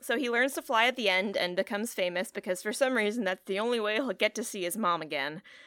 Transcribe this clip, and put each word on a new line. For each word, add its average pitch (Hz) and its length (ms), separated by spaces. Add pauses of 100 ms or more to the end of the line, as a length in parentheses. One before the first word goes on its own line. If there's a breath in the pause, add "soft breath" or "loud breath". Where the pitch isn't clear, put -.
so 240 160
he 254 140
learns 254 240
to - 80
fly 233 240
at 254 100
the 214 140
end 190 260
and 180 180
becomes 202 380
famous 180 380
because 190 320
for 214 100
some 262 220
reason 214 300
that's 185 200
the 196 140
only 233 200
way 214 180
he'll 247 180
get 214 220
to 208 80
see 196 180
his 170 160
mom 175 240
again. 151 400 (240 loud breath)